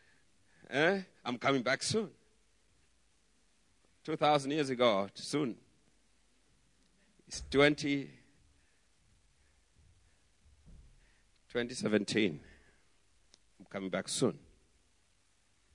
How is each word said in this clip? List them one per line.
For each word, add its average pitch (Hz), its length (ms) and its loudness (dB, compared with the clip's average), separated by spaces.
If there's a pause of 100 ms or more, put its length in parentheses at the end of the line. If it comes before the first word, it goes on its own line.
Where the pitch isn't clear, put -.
(680)
Eh? 170 320 2 (240)
I'm 120 120 -4
coming 135 240 2
back 127 220 -2
soon. 214 260 -2 (1900)
Two 156 120 -4
thousand 147 360 2
years 147 180 0
ago, 113 440 4
soon. 143 420 -4 (1700)
It's - 240 -12
twenty, 143 580 2 (3500)
twenty 120 240 -4
seventeen. 107 640 0 (1200)
I'm - 60 -20
coming 95 240 -8
back 95 180 -4
soon. - 320 -2 (1400)